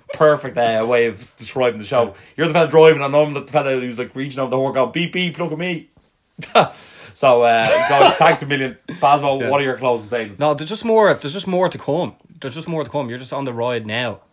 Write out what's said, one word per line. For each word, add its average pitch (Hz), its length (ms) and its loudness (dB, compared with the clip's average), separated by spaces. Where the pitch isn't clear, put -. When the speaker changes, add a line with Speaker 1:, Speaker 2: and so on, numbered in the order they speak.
Speaker 1:
perfect, 143 440 2
uh, 113 300 0
way 120 180 2
of 104 120 -6
describing 117 400 -2
the 104 80 -12
show. 117 280 0
You're 139 120 0
the 156 60 -2
fella 165 140 2
driving, 156 340 8
and 139 120 -2
I'm 151 180 4
the 139 140 -8
fella 139 320 0
who's, 123 200 -6
like, 123 180 -8
reaching 135 240 -8
over 127 100 -4
the 131 60 -2
horn 135 180 -2
going, 127 160 0
"Beep, 170 220 -4
beep, 180 260 -4
look 165 140 -6
at 151 60 -6
me." 175 360 -8
<laughs> - 40 -20
So, 123 300 4
uh, 113 220 4
guys, 139 500 4
<laughs> - 40 -4
thanks 165 240 4
a 147 40 -8
million. 135 400 -4
Basmo, 143 560 0
Speaker 2:
Yeah. 120 80 -2
Speaker 1:
what 143 100 0
are 139 40 -2
your 127 120 -4
closing 120 300 -2
statements? 107 340 -8
Speaker 2:
No, 151 140 2
there's 156 160 -8
just 220 160 -6
more, 220 260 4
there's 143 220 -4
just 196 140 -8
more 180 200 0
to - 80 -6
come. 143 380 -4
There's 127 140 -10
just 160 140 -12
more 160 160 -6
to 131 40 -10
come. 127 220 -6
You're 123 80 -10
just 127 160 -14
on 139 100 -6
the 127 80 -6
ride 117 320 -4
now. 110 360 -6